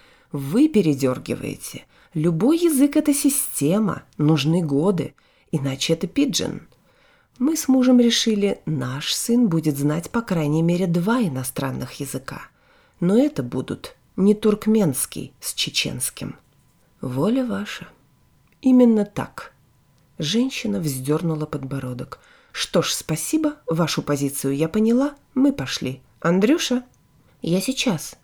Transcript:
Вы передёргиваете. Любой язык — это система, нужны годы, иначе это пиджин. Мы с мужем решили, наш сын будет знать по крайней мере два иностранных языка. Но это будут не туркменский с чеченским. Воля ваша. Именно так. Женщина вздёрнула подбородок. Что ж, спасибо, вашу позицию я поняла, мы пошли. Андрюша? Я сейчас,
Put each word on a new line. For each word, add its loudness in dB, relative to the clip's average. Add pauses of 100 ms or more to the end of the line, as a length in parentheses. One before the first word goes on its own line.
(340)
Вы 2
передёргиваете. -2 (300)
Любой 2
язык — 4
это 2
система, 0 (160)
нужны 2
годы, 0 (380)
иначе -2
это -2
пиджин. -2 (720)
Мы 0
с -6
мужем 6
решили, 2
наш -4
сын 2
будет 0
знать -2
по -2
крайней 0
мере 0
два 0
иностранных -6
языка. -10 (560)
Но 2
это 2
будут -8 (200)
не 4
туркменский 0
с -10
чеченским. -6 (680)
Воля 0
ваша. -8 (720)
Именно 6
так. -10 (680)
Женщина -2
вздёрнула -2
подбородок. -8 (320)
Что -2
ж, -2
спасибо, -2 (140)
вашу 0
позицию -2
я 0
поняла, 2 (200)
мы 4
пошли. -6 (160)
Андрюша? 2 (580)
Я 0
сейчас, -4